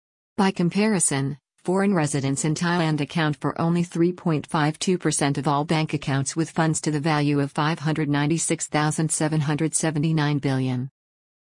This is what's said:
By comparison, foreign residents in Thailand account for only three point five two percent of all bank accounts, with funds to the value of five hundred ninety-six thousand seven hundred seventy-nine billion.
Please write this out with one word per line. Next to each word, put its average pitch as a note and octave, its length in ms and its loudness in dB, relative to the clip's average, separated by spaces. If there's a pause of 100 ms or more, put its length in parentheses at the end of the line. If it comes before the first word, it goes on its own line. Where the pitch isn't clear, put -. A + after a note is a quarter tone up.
(360)
By G3 140 4
comparison, E3+ 880 0 (240)
foreign F#3+ 320 2
residents C#3 500 0
in D#3 100 0
Thailand E3 460 0
account D3+ 360 0
for - 240 -4
only E3+ 240 2
three F3 280 0
point D#3+ 360 -2
five D#3 320 0
two F3+ 180 0
percent D3 400 0
of C#3 80 -4
all D3 180 2
bank D#3 300 0
accounts, C#3 400 -2
with D#3+ 160 -2
funds D#3+ 300 0
to D#3+ 100 -2
the D3+ 80 0
value D3 400 2
of C#3 140 -2
five D#3+ 260 -2
hundred D#3 300 -2
ninety-six D3 580 0
thousand D3+ 460 0
seven D#3 300 0
hundred D3+ 340 0
seventy-nine D#3 640 0
billion. C3 500 -2 (640)